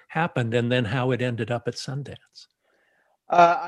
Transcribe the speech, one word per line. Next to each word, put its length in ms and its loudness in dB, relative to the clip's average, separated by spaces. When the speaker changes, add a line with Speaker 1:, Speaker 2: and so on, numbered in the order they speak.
Speaker 1:
happened 460 -2
and 180 0
then 120 2
how 280 -2
it 100 -2
ended 300 -4
up 160 -4
at 60 -6
Sundance. 720 -12
Speaker 2:
Uh, 380 6